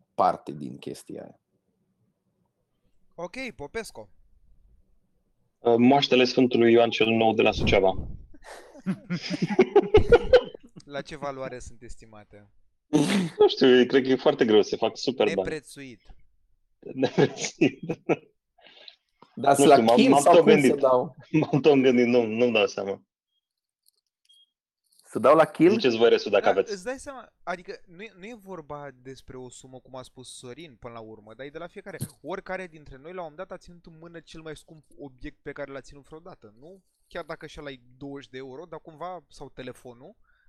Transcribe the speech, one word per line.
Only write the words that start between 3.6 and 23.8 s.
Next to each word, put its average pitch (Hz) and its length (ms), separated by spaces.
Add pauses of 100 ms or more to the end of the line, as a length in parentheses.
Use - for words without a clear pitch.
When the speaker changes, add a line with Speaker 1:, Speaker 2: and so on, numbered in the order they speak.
Speaker 3:
Moaștele 127 460
Sfântului 123 480
Ioan 117 180
cel 110 180
Nou 113 260
de 110 80
la 110 100
Suceava. 95 560 (760)
Speaker 2:
<laughs> - 140 (1900)
La 143 160
ce 156 160
valoare 131 420
sunt 117 220
estimate? 107 680 (880)
Speaker 3:
Nu 415 100
știu, 127 380
cred 127 180
că 131 60
e 131 60
foarte 139 300
greu, 107 160
se - 140
fac 107 220
super - 280
bani. 98 120
Speaker 2:
Neprețuit. 135 640 (760)
Speaker 3:
Neprețuit. - 1000 (1600)
Speaker 1:
Dar 139 220
Speaker 3:
Nu 143 80
Speaker 1:
la 151 80
Speaker 3:
știu, 120 120
m-am, 117 100
Speaker 1:
Kim - 140
Speaker 3:
m-am 139 120
Speaker 1:
sau 175 120
Speaker 3:
tot 170 100
Speaker 1:
cum 151 80
se 151 100
Speaker 3:
gândit. 135 200
Speaker 1:
dau? 127 400
Speaker 3:
<laughs> - 180
M-am 143 220
tot 143 200
gândit, 123 240
nu, 120 200
nu-mi 113 280
dau 107 140
seama. 98 340 (2000)